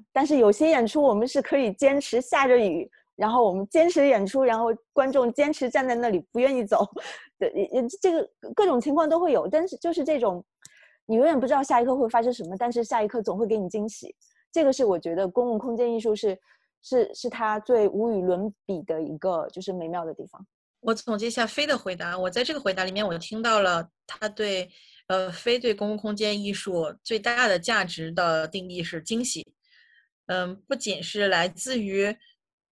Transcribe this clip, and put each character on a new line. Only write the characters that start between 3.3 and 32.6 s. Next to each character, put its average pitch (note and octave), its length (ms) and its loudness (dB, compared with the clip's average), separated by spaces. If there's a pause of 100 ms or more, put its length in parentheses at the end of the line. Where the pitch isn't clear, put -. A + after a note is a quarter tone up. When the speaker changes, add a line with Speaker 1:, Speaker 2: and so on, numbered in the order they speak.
Speaker 1:
后 A#3+ 160 6
我 F#3 60 4
们 G3 160 -2
坚 E4+ 200 6
持 D#4+ 180 4
演 G#3+ 200 4
出， C4 160 0
然 A3+ 160 4
后 A#3 80 0 (260)
观 C4+ 180 2
众 B3+ 220 2
坚 C#4+ 200 2
持 - 180 -2
站 C4 160 2
在 B3 80 0
那 A#3+ 140 0
里 F#3+ 100 2 (140)
不 A#3 80 -2
愿 C4+ 140 4
意 B3 100 0
走。 G3+ 200 2 (260)
<laughs> - 280 -20
对， - 140 0
也， - 280 -2
也， A#3+ 80 -2 (120)
这 F#4 100 2
个 E4 180 0 (260)
各 G#4 120 2
种 C4+ 140 2
情 C4+ 120 -2
况 D#4 160 2
都 E4 120 2
会 E4+ 120 2
有， E3 140 2
但 D#4 200 0
是 - 100 -10
就 E4+ 160 -2
是 E4 100 -2
这 D4+ 160 0
种， F#3+ 260 -2 (600)
你 A3 80 -2
永 A#3 100 4
远 D#4+ 140 4
不 B3 80 0
知 B3 60 2
道 C#4 100 2
下 C4 180 2
一 A#3+ 40 2
刻 B3+ 120 0
会 B3+ 120 0
发 A#3 120 2
生 B3 120 0
什 A#3 120 -8
么， F3 140 -10
但 A#3+ 120 -2
是 A#3 120 -2
下 A3+ 180 -2
一 G#3 60 0
刻 A3 160 -4
总 F#3+ 160 -4
会 A3+ 80 0
给 G#3+ 100 0
你 F#3+ 120 -4
惊 G#3 200 -6
喜。 - 240 -16 (380)
这 D#4+ 140 2
个 C4+ 80 4
是 B3+ 120 0
我 F#3+ 140 2
觉 E3 160 -4
得 F#3+ 120 -2
公 A#3+ 200 0
共 A#3 100 -2
空 A#3 200 -4
间 A#3 180 0
艺 A3+ 60 -2
术 G#3+ 160 0
是， G3+ 200 -2 (460)
是， - 320 0
是 - 160 -8
它 A3 300 -4
最 G#3+ 280 4
无 A3 220 0
与 G#3 100 -2
伦 F#3 320 -2 (140)
比 F3 160 -6
的 D#3+ 180 -4
一 D#3 180 -8
个， E3+ 320 -2
就 F#3 120 -14
是 F#3 100 -8
美 F3 140 -8
妙 E3+ 180 -6
的 D#3+ 80 -8
地 - 140 -14
方。 - 180 -20 (360)
Speaker 2:
我 A3+ 120 -2
总 A3 240 -4
结 A3 120 -4
一 - 20 -4
下 A#3 160 -2
飞 C#4+ 180 -4
的 D4 140 0
回 F#3 160 -6
答， F3 240 -8
我 F#3 100 -2
在 A3+ 140 -2
这 C#4+ 100 -4
个 D4+ 60 -6
回 G3 160 -2
答 F#3 80 -2
里 F#3 80 -2
面 G3+ 160 -2
我 E3+ 100 -4
听 A3 240 -8
到 A3+ 200 2
了 F3 280 0 (160)
他 - 240 -8
对， G3 400 -4 (380)
呃， F#3+ 240 -2
飞 A#3+ 260 -2
对 A#3+ 160 0
公 G#3 180 -2
共 G#3+ 60 -4
空 G#3 200 -6
间 G#3 260 -2
艺 G3+ 100 -4
术 F3 400 -4 (120)
最 A3 160 -4
大 A#3+ 260 0
的 F#3+ 100 2
价 G3 280 0
值 E3 260 -8
的 E3 380 0
定 F#3 200 -10
义 F3+ 140 -8
是 E3+ 180 -8
惊 A3+ 240 -4
喜。 - 300 -8 (720)
嗯， F3+ 300 -6 (100)
不 C4+ 80 -4
仅 F#3+ 260 -6
是 G3+ 280 -2
来 F3 180 2
自 B3 340 -6
于， G3+ 360 -2 (560)